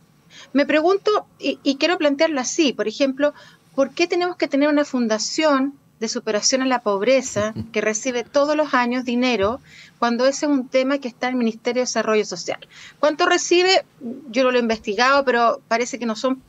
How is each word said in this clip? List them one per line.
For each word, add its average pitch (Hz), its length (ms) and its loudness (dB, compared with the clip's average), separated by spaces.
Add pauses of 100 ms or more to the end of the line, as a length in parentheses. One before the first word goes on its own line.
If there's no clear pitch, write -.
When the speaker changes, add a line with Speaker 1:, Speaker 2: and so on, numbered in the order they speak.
(540)
Speaker 1:
Me 285 120 2
pregunto, 359 600 2 (140)
y, 269 240 -4
y 269 120 0
quiero 320 220 0
plantearlo 302 420 0
así, 254 320 0
por 208 160 -6
ejemplo, 277 460 -2 (420)
¿por 269 180 0
qué 339 140 0
tenemos 349 300 -2
que 320 100 0
tener 285 220 2
una 294 160 2
fundación 262 880 0 (260)
de 220 100 -4
superación 220 520 -2
a 262 40 -2
la 262 140 0
pobreza 214 760 0 (100)
Speaker 2:
<laughs> - 100 -14
Speaker 1:
que 214 80 -2
recibe 226 420 -4
todos 285 320 0
los 302 180 0
años 247 320 0
dinero 240 560 0 (380)
cuando 240 260 0
ese 269 220 0
es 294 40 2
un 262 160 0
tema 262 300 0
que 277 100 -10
está 247 220 -6
en 254 60 -4
el - 40 -2
Ministerio 226 400 -2
de 254 60 0
Desarrollo 220 400 0
Social? - 340 -8 (400)
¿Cuánto 311 260 2
recibe? 349 600 4 (440)
Yo 233 140 0
no 254 80 2
lo 247 60 2
he 247 40 4
investigado, 233 600 2
pero 233 460 2
parece 240 280 -2
que 233 80 -6
no 220 120 -2
son 262 320 -2